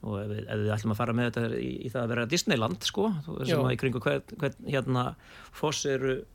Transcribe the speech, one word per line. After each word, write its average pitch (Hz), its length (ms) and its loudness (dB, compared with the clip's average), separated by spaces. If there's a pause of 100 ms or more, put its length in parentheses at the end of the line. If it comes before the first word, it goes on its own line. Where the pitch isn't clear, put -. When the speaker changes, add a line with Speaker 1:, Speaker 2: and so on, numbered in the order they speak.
Speaker 1:
Og 107 180 -4
ef 104 120 -4
við, 107 180 -4
ef 110 100 -2
við 107 140 4
ætlum 107 200 0
að 101 40 0
fara 117 160 0
með 120 180 2
þetta 117 280 -2
í, 127 280 -4
í 127 40 -6
það 127 120 -2
að 117 60 -2
vera 117 180 0
Disneyland, 143 560 2
sko, 208 260 2 (140)
þú 160 160 -6
veist, 131 120 0
Speaker 2:
Já. 160 60 4
Speaker 1:
sem 131 100 4
að 127 60 4
í 120 60 0
kringum 123 240 0
hvern, 143 200 2 (140)
hvern, 139 180 -2 (120)
hérna, 131 360 2 (500)
foss - 340 -2
eru 131 380 0 (100)